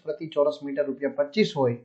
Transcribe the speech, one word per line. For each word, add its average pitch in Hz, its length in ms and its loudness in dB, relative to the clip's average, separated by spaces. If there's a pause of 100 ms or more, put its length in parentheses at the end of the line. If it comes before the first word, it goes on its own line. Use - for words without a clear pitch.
પ્રતિ 156 240 -6
ચોરસ 147 360 2
મીટર 139 220 -2
રૂપિયા 135 320 -2
પચીસ 190 400 2
હોય 123 280 2